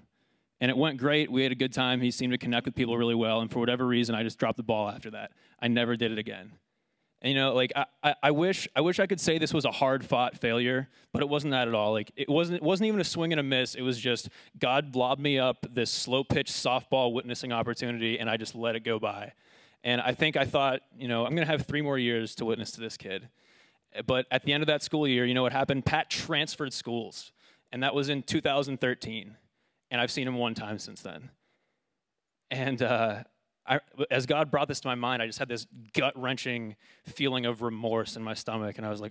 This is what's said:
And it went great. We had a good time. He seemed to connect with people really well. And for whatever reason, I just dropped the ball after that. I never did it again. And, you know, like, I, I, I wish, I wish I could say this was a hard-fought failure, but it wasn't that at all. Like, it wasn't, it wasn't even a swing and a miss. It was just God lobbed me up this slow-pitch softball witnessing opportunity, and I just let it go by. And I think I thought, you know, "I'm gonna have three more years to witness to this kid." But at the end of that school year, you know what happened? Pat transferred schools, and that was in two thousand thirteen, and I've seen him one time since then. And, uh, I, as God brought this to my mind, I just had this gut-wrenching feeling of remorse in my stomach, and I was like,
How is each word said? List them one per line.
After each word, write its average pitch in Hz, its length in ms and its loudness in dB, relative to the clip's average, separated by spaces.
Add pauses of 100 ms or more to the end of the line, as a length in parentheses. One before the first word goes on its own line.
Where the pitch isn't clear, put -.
(600)
And 127 100 6
it 127 60 2
went 143 220 2
great. 147 340 2
We 131 120 4
had 131 60 2
a 131 60 -2
good 131 160 0
time. 127 300 2
He 123 80 4
seemed 123 220 -2
to 123 60 0
connect 120 280 0
with 123 80 -4
people 120 240 0
really 117 160 2
well. 113 260 2
And 113 100 -4
for - 80 -4
whatever 123 280 2
reason, 120 280 2
I 110 80 0
just 113 160 -4
dropped 113 200 0
the 123 40 -8
ball 107 260 0
after 104 240 -10
that. 104 200 -12 (260)
I 120 100 0
never 120 280 4
did 113 160 0
it 110 60 -4
again. 107 340 -10 (680)
And, 131 100 0
you 139 60 2
know, 135 160 2
like, 127 200 2
I, 143 120 0 (160)
I, 147 120 4 (100)
I 147 80 8
wish, 175 440 2
I 135 60 4
wish 175 180 2
I 196 60 6
could 180 140 -2
say 165 180 4
this 156 160 0
was 147 100 2
a 127 60 2
hard-fought 127 680 2
failure, 123 540 0 (220)
but 151 100 0
it 143 60 0
wasn't 147 240 0
that 127 160 2
at 117 60 2
all. 107 180 4
Like, 107 240 -2
it 139 120 -4
wasn't, 170 280 2
it 175 60 -6
wasn't 185 260 2
even 214 120 2
a 170 40 0
swing 165 280 -2
and 156 80 2
a 143 40 -2
miss. 131 300 0
It 127 80 -6
was 127 160 0
just 117 300 -2 (300)
God 139 360 0
lobbed 127 280 2
me 143 160 4
up 127 340 2
this 117 180 0
slow-pitch 135 600 0
softball 127 640 0
witnessing 123 380 -6
opportunity, 117 680 -2
and 113 100 -2
I 113 80 2
just 110 180 -6
let 117 220 -2
it 117 40 -4
go 113 180 0
by. 104 340 -6 (520)
And 120 160 2
I 123 140 0
think 156 220 2
I 139 80 4
thought, 135 380 2 (140)
you 123 120 -8
know, 117 180 2
"I'm 131 80 -2
gonna 170 100 2
have 147 220 0
three 147 160 -2
more 139 160 0
years 117 380 0
to - 80 -6
witness 113 280 -2
to - 80 -14
this 113 160 -10
kid." 98 340 -10 (760)
But 127 240 2
at 131 140 2
the 143 80 2
end 147 100 2
of 151 60 2
that 147 120 2
school 151 280 0
year, 123 160 4
you 123 100 2
know 127 80 4
what 123 80 2
happened? 135 340 0
Pat - 240 0
transferred 151 640 -4
schools, - 600 -8 (400)
and 127 100 -4
that 135 100 2
was 139 160 0
in 143 140 -2
two - 180 0
thousand 139 400 0
thirteen, 110 560 -4 (540)
and 123 100 0
I've 123 120 2
seen 131 160 -2
him 127 80 -2
one 120 180 0
time 107 240 -6
since 98 240 -14
then. 95 280 -14 (1160)
And, 131 320 -4
uh, 113 440 0 (420)
I, 143 140 2 (280)
as 127 180 2
God 147 260 0
brought 143 160 0
this 139 120 -6
to - 80 -6
my 127 60 0
mind, 120 260 -2
I 113 60 0
just 110 140 -10
had 135 80 -4
this 120 180 -6 (280)
gut-wrenching 127 800 -2 (280)
feeling 131 400 -2
of 117 180 -2
remorse 113 520 -2
in 113 80 -10
my 110 120 -6
stomach, 107 420 -6
and 113 100 -8
I 107 40 -4
was 104 100 -6
like, 107 100 -8